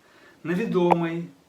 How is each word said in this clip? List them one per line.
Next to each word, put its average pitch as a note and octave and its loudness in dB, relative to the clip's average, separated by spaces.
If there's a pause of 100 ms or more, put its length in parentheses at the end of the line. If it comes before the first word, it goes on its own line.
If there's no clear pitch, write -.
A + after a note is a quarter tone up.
(440)
Невідомий, F3 0 (220)